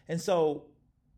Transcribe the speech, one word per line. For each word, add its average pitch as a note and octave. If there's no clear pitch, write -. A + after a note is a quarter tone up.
And E3+
so D#3+